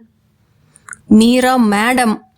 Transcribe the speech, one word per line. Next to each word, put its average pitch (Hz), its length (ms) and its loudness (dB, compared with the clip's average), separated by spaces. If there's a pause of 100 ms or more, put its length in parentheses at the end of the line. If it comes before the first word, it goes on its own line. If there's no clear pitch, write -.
(1080)
"மீரா 247 500 2
மேடம்" 226 580 -2 (220)